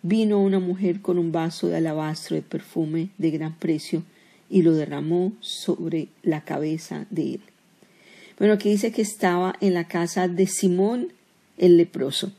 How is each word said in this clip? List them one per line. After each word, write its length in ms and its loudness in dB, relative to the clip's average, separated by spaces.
vino 320 2
una 200 4
mujer 420 -2
con 160 0
un 140 0
vaso 360 -4
de 100 0
alabastro 580 -4
de 80 -4
perfume 760 -6
de 140 0
gran 260 -6
precio 460 -4
y 100 6
lo 140 6
derramó 640 0
sobre 680 -6
la 220 -2
cabeza 640 -6
de 260 -4
él. 60 -12
Bueno, 160 4
aquí 160 0
dice 220 2
que 100 -2
estaba 600 0
en 120 2
la 140 -2
casa 400 -2
de 180 2
Simón 680 0
el 200 8
leproso. 600 -2